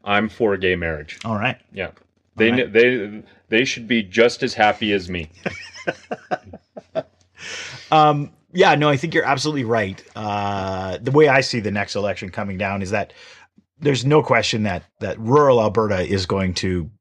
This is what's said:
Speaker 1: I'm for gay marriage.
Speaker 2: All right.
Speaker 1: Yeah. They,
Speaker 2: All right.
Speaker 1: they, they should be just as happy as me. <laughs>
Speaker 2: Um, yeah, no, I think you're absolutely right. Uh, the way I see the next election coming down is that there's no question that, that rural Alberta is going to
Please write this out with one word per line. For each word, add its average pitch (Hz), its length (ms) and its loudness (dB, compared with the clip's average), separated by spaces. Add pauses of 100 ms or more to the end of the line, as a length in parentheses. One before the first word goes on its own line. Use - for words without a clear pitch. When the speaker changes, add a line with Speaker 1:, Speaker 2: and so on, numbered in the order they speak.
Speaker 1:
I'm 104 240 0
for 104 300 0
gay 92 180 0
marriage. 80 480 -8
Speaker 2:
All 113 120 -4
right. 113 220 -4 (140)
Speaker 1:
Yeah. 92 200 -10 (440)
They, 110 140 4
Speaker 2:
All 120 80 2
right. 110 160 -2
Speaker 1:
they, 110 500 2 (260)
they 113 160 2
should 117 220 -8
be 117 140 0
just 113 400 2
as 123 140 -4
happy 107 360 2
as 92 160 -2
me. 87 280 -8
<laughs> - 40 -20 (2500)
Speaker 2:
Um, 151 400 4 (220)
yeah, 180 220 6
no, 147 140 2
I 143 80 2
think 156 160 -6
you're 165 120 2
absolutely 139 400 -2
right. 110 360 -2 (140)
Uh, 101 840 -4
the 131 120 -4
way 151 160 6
I 135 140 4
see 127 180 -4
the 101 100 -4
next 101 260 -4
election 101 340 -4
coming 98 280 -8
down 101 240 -4
is 95 100 -6
that 101 220 -4 (680)
there's 135 260 0
no 147 180 4
question 113 400 0
that, 90 200 -4 (160)
that 101 200 -6
rural 127 420 4
Alberta 104 400 0
is 95 240 -2
going 95 300 -2
to 90 340 -4 (120)